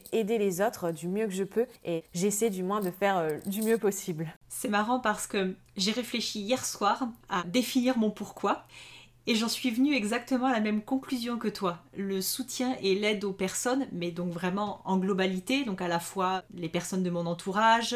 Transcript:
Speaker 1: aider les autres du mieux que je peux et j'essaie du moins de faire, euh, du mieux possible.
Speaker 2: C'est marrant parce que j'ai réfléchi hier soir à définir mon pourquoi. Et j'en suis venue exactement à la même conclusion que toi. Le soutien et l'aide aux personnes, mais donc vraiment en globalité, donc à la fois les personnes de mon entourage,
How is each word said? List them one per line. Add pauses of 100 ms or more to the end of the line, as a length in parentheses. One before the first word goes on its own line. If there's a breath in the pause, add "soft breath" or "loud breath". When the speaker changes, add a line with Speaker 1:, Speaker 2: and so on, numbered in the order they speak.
(120)
Speaker 1:
aider
les
autres
du
mieux
que
je
peux (180 loud breath)
et (120)
j'essaie
du
moins
de
faire,
euh,
du
mieux
possible. (220)
Speaker 2:
C'est
marrant
parce
que (220)
j'ai
réfléchi
hier
soir (220)
à
définir
mon
pourquoi. (640 loud breath)
Et
j'en
suis
venue
exactement
à
la
même
conclusion
que
toi. (180)
Le
soutien
et
l'aide
aux
personnes,
mais
donc
vraiment
en
globalité,
donc
à
la
fois (120)
les
personnes
de
mon
entourage,